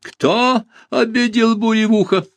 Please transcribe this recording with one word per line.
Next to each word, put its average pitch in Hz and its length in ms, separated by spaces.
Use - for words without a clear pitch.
Кто 233 600
обидел 233 640
буревуха? 214 680